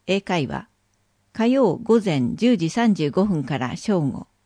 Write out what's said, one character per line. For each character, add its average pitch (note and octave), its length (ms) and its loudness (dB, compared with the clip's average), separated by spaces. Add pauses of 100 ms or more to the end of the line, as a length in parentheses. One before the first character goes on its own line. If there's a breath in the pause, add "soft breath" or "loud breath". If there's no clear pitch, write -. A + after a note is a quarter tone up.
英 G3 140 0
会 E3+ 260 -2
話。 - 200 -10 (640)
火 A3+ 140 -2
曜 B3 300 2
午 A3+ 280 2
前 C#3 300 0
十 A3+ 240 2
時 E3 140 -2
三 A#3 240 2
十 D3+ 160 -2
五 F#3+ 140 2
分 E3+ 180 -2
か C3+ 160 -4
ら B2+ 180 -6
正 F#3+ 240 0
午。 - 240 -4 (200)